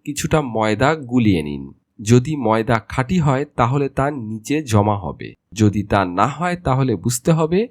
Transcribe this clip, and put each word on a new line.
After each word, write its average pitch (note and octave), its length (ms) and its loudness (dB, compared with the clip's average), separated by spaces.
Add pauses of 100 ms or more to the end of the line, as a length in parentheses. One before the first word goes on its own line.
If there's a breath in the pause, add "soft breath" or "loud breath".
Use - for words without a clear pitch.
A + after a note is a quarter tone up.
কিছুটা D3 360 -2 (100)
ময়দা A2 420 0 (140)
গুলিয়ে A2+ 380 2
নিন। C#2+ 220 -6 (380)
যদি B2 340 4
ময়দা A2+ 400 0 (120)
খাঁটি C3 300 -2
হয়, C#3+ 260 2 (120)
তাহলে C3+ 320 0
তা C3+ 180 -4 (140)
নিচে A2 420 -6
জমা G#2+ 340 2
হবে। F2+ 320 -10 (260)
যদি G#2 280 2
তা G2+ 220 2
না F2+ 220 0
হয়, E3+ 300 -4
তাহলে C3+ 400 0
বুঝতে A#2 360 -2
হবে D#3+ 260 2 (120)